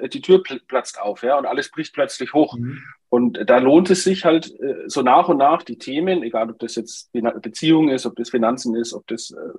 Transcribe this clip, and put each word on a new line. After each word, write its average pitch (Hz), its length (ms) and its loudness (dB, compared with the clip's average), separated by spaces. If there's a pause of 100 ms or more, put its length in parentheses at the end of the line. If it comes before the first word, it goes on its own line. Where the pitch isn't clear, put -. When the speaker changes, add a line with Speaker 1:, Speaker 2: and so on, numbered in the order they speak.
Speaker 1:
die 131 140 -10
Tür 185 200 6
pl-, 135 260 -12
platzt - 320 -6
auf, 101 220 -6
ja, 131 160 2
und 135 80 -2
alles 131 240 -4
bricht - 240 -12
plötzlich 135 400 -4
hoch. 147 240 0
Speaker 2:
Mhm. 123 220 -10 (300)
Speaker 1:
Und 120 380 0
da 127 120 6
lohnt 160 320 6
es 185 120 2
sich 190 220 0
halt, 160 340 2
äh, - 280 -6
so 135 160 -4
nach 156 260 4
und 151 80 2
nach 143 240 4
die 117 160 -12
Themen, 160 460 -2
egal 113 260 -4
ob 113 80 -16
das 117 180 -10
jetzt - 360 -10
Fina-, 117 280 -2
Beziehung 156 500 2
ist, 127 180 -2
ob - 80 -6
das 117 160 -8
Finanzen 120 440 0
ist, 117 200 -6
ob - 100 -14
das, - 240 -10 (280)